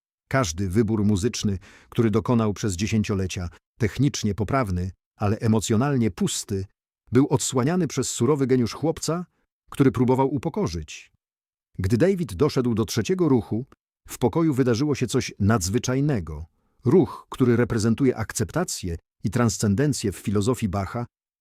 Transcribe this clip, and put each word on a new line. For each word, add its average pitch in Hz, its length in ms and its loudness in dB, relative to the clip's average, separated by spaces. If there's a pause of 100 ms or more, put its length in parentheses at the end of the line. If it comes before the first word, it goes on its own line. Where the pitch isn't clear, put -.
(300)
Każdy 98 400 0
wybór 104 360 2
muzyczny, 101 540 0 (300)
który 113 220 2
dokonał 110 420 2
przez 98 220 -4
dziesięciolecia, 95 720 -2 (300)
technicznie 110 560 0
poprawny, 95 560 -2 (260)
ale 104 220 0
emocjonalnie 113 720 2
pusty, 101 540 -4 (460)
był 135 160 6
odsłaniany 147 600 0
przez 123 220 -4
surowy 135 380 2
geniusz 120 260 2
chłopca, 160 520 -4 (440)
który 135 220 4
próbował 127 420 2
upokorzyć. 113 800 -6 (680)
Gdy 95 180 2
David 170 360 2
doszedł 123 400 0
do 107 120 0
trzeciego 165 440 0
ruchu, 120 360 0 (420)
w - 100 -14
pokoju 156 360 0
wydarzyło 127 420 0
się 120 120 -2
coś - 320 -2
nadzwyczajnego. 104 1080 0 (400)
Ruch, 143 440 2
który 120 260 2
reprezentuje 117 640 2
akceptację 104 800 -4 (260)
i 110 60 -2
transcendencję 117 840 0
w - 60 -10
filozofii 107 520 0
Bacha, 101 360 -6 (360)